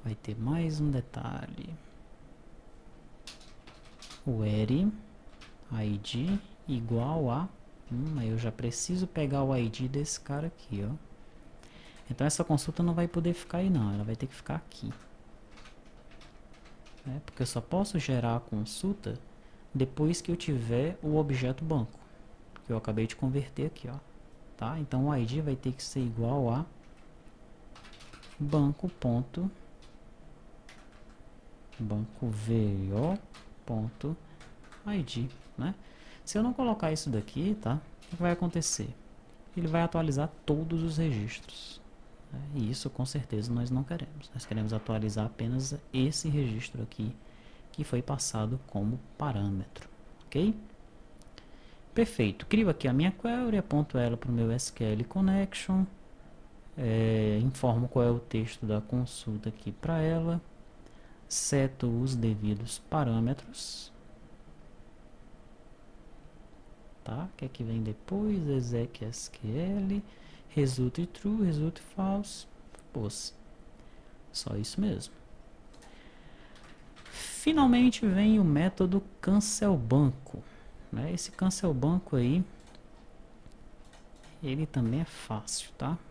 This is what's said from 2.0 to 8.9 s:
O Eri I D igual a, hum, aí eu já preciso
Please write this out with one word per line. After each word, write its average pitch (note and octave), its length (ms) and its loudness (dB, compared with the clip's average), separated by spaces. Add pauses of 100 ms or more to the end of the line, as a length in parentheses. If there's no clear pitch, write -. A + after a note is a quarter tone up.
O A2+ 160 2
Eri A2 480 4 (800)
I G#2+ 280 0
D D3+ 400 0 (280)
igual B2 640 0
a, D#3 180 0 (440)
hum, C#3+ 260 -2
aí A2+ 100 0
eu A2+ 100 0
já A2+ 120 0
preciso F3+ 560 -2